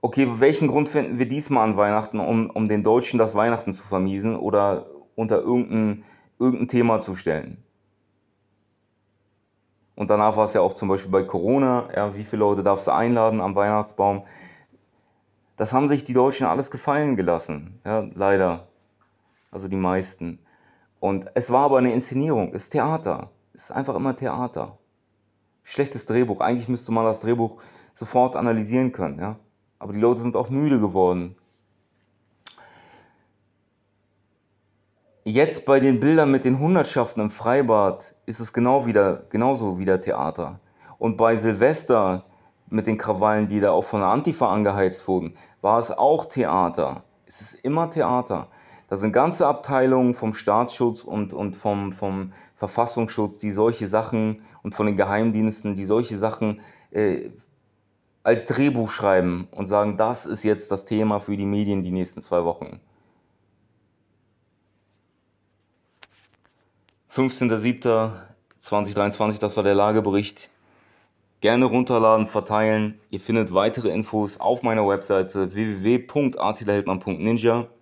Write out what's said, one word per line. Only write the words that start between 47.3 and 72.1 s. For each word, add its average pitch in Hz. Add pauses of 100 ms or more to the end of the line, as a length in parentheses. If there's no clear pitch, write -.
ist - (100)
immer 160
Theater. 123 (420)
Da 98
sind 101
ganze 156
Abteilungen 131
vom 110
Staatsschutz 120
und, 104
und 95
vom, 101
vom 95 (240)
Verfassungsschutz, 110
die 107
solche 107
Sachen, 110 (180)
und 107
von 107
den 101
Geheimdiensten, 107
die 98
solche 113
Sachen, 107 (320)
äh, - (880)
als 113
Drehbuch 123
schreiben 92
und 101
sagen, 104
das 113
ist -
jetzt 107
das 98
Thema 107
für 104
die 101
Medien 101
die 90
nächsten 92
zwei 87
Wochen. - (4000)
Fünfzehnter 127
siebter 110 (320)
zweitausenddreiundzwanzig, 104
das 104
war 107
der 101
Lagebericht. 104 (920)
Gerne 120
runterladen, 110